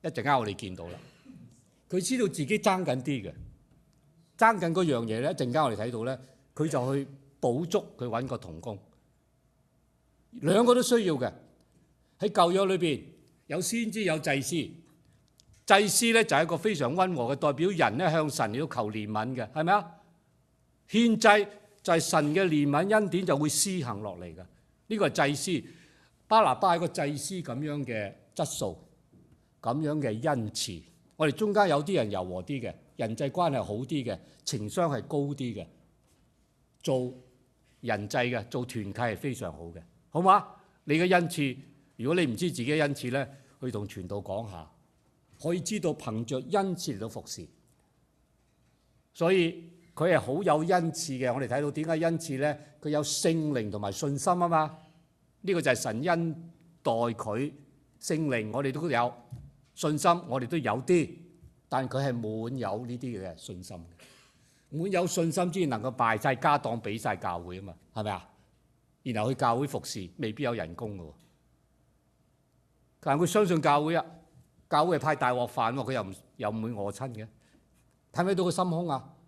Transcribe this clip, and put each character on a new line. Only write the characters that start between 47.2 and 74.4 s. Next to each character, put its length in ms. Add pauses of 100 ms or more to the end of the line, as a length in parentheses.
侍。 220 (1700)
所 180
以 340 (280)
佢 200
係 40
好 240
有 160
恩 340
賜 240
嘅。 160
我 80
哋 60
睇 120
到 120
點 160
解 40 (140)
恩 140
賜 200
呢？ 180 (220)
佢 100
有 140
聖 280 (200)
靈 200
同 100
埋 100
信 260
心 200
吖 100
嘛。 300 (640)
呢 120
個 80
就 100
係 40
神 260
恩 500 (320)
待 80
佢， 600 (500)
聖 260
靈 240
我 100
哋 120
都 160
有， 240 (600)
信 240
心 300
我 140
哋 60
都 100
有 160 (100)
啲， 260 (600)
但 180
佢 180
係 80
滿 440
有 280
呢 120
啲 260
嘅 140
信 260
心 140
嘅。 1000
滿 140
有 160
信 240
心 220
先 160
能 120
夠 140
敗 260
晒 140
家 220
當 240
畀 160
晒 180
教 240
會 220
吖 60
嘛， 80 (180)
係 100
咪 80
啊？ 180 (720)
然 200
後 100
去 60
教 180
會 80
服 200
侍， 320
未 160
必 100
有 100
人 220
工 220
嘅 60
喎。 100 (1900)
但 180
佢 80
相 220
信 140
教 200
會 140
啊， 100 (640)